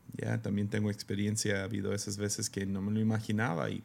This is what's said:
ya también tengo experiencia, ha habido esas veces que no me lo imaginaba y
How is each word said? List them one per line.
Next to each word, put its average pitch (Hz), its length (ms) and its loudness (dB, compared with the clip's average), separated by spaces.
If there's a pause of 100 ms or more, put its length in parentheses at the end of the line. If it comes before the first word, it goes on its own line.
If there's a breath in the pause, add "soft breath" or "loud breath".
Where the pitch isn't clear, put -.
(140)
ya 113 280 -2
también 101 280 0
tengo 107 220 2
experiencia, 104 680 0
ha - 40 -2
habido 98 280 -2
esas 101 240 -4
veces 104 320 -2
que 98 160 -2
no 98 160 -2
me 101 100 0
lo 107 100 2
imaginaba 107 680 2
y 98 160 -4